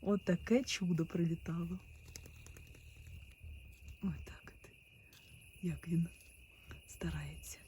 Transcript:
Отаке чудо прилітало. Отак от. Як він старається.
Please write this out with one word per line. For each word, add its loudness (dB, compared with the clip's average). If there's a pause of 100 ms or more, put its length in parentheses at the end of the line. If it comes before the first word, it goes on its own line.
Отаке 6
чудо 2
прилітало. 2 (2250)
Отак -4
от. -20 (920)
Як -2
він 6 (920)
старається. -4